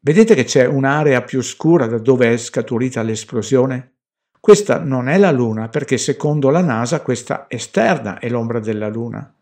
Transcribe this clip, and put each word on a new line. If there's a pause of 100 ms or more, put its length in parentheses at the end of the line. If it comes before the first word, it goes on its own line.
Vedete
che
c'è
un'area
più
scura
da
dove
è
scaturita
l'esplosione? (460)
Questa
non
è
la
Luna,
perché
secondo
la
nasa
questa
esterna
è
l'ombra
della
Luna.